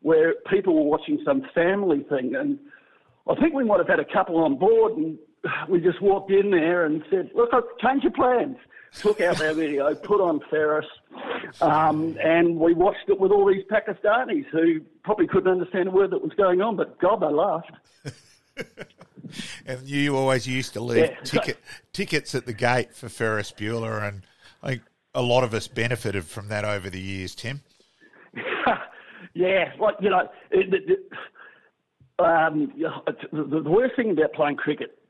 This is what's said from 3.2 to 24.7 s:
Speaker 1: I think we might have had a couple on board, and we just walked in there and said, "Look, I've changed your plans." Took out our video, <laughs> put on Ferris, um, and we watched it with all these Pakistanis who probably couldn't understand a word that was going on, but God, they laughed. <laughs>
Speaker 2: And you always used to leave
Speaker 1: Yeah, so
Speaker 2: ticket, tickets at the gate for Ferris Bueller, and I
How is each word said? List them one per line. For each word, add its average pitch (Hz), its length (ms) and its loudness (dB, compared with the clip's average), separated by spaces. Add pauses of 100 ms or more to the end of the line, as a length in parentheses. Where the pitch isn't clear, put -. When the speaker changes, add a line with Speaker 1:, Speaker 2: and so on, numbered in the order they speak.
Speaker 1:
I - 60 2
think 320 180 2
we 269 120 -2
might 208 140 4
have 165 100 0
had 175 100 2
a 147 60 -2
couple 190 320 -2
on 156 220 2
board, 220 380 4
and 160 220 -4 (500)
we 180 120 4
just 170 200 0
walked 196 300 2
in 196 220 4
there 170 340 2
and 151 240 -2
said, 185 240 -2
"Look, 233 180 2
I've 247 120 2 (180)
changed 262 220 0
your 330 80 2
plans." 247 440 0 (380)
Took 208 260 0
out 175 220 0
our 156 100 0
video, 147 420 0
<laughs> - 80 -14
put 208 200 2
on 165 260 2
Ferris, 151 380 0 (760)
um, 156 640 2
and 170 340 4
we 165 140 4
watched 175 360 2
it 196 120 2
with 190 100 4
all 202 160 6
these 196 240 2
Pakistanis 214 800 0
who 160 300 2 (240)
probably 185 220 0
couldn't 185 260 4
understand 185 360 0
a - 20 -2
word 190 220 4
that 170 100 -2
was 160 160 -4
going 185 240 4
on, 220 120 0
but 165 240 -4
God, 196 220 2
they 160 60 0
laughed. 165 440 0 (360)
<laughs> - 800 -18 (800)
Speaker 2:
And 131 200 -12
you 143 300 0
always 131 320 2
used 127 240 -4
to - 80 -8
leave 120 300 4
Speaker 1:
Yeah, - 120 -14
so - 160 -2
Speaker 2:
ticket, - 200 -4 (340)
tickets 139 420 -4
at 127 120 -4
the 117 80 -8
gate 120 400 0
for 117 160 -16
Ferris 110 420 -4
Bueller, 110 560 -6
and 101 140 -12 (400)
I - 80 -8